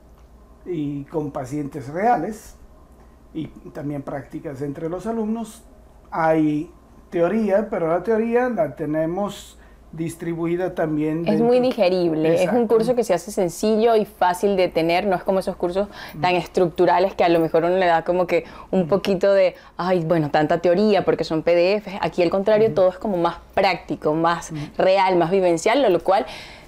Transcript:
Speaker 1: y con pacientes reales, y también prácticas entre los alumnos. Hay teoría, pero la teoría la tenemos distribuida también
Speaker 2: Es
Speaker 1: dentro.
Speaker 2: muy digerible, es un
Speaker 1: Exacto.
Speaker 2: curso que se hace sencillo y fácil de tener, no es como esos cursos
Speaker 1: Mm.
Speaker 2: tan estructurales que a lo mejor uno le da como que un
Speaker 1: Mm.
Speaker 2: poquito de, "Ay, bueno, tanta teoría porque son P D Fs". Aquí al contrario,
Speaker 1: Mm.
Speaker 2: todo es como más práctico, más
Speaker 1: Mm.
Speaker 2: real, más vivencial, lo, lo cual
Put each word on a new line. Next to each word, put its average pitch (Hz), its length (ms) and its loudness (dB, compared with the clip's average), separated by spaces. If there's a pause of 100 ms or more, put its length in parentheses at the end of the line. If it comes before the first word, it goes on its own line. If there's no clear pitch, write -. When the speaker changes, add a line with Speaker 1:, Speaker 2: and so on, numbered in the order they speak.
(640)
Speaker 1:
y 147 400 -6
con - 260 -6
pacientes 139 580 -8
reales, 196 680 -2 (800)
y 151 140 -10 (240)
también 143 300 -10
prácticas 143 600 -12
entre 147 260 -8
los 180 180 -8
alumnos. 220 560 -6 (480)
Hay 160 600 0 (400)
teoría, 202 600 0
pero 170 180 -2
la 170 140 0
teoría 233 460 0
la 160 260 -2
tenemos 165 840 -4 (340)
distribuida 170 840 -4
también 156 460 -2
Speaker 2:
Es 170 60 -4
Speaker 1:
dentro. 214 200 2
Speaker 2:
muy 247 140 4
digerible, 180 720 2
es 180 60 2
un 180 80 2
Speaker 1:
Exacto. 233 260 2
Speaker 2:
curso 226 220 2
que 233 80 0
se 180 100 2
hace 170 160 -4
sencillo 214 640 2
y 214 80 2
fácil 185 520 0
de 180 120 2
tener, 170 380 0
no 190 80 2
es 175 80 -4
como 190 160 0
esos 185 180 -4
cursos 190 320 -2 (260)
Speaker 1:
Mm. 156 60 -12
Speaker 2:
tan 180 140 2
estructurales 180 800 2
que - 100 -2
a 175 40 4
lo 170 100 4
mejor 160 260 2
uno 180 120 0
le 185 100 2
da 165 180 2
como 180 220 0
que 170 180 0 (280)
un 190 120 2
Speaker 1:
Mm. 151 40 -4
Speaker 2:
poquito 196 440 0
de, 190 220 4 (220)
"Ay, 180 280 0
bueno, 160 260 0
tanta 156 280 2
teoría 185 460 2
porque - 200 0
son 160 180 -2
P 175 120 2
D 175 220 4
Fs". 202 260 -8
Aquí 175 200 -2
al 170 80 2
contrario, 214 400 2
Speaker 1:
Mm. 151 40 -6
Speaker 2:
todo 185 160 4
es 185 80 -8
como 208 180 -4
más 170 200 0 (180)
práctico, 170 580 -2
más 165 400 0
Speaker 1:
Mm. 156 40 -10 (200)
Speaker 2:
real, 190 400 4
más 165 140 2
vivencial, 190 520 2
lo, 240 60 4
lo 170 120 2
cual 202 260 2 (420)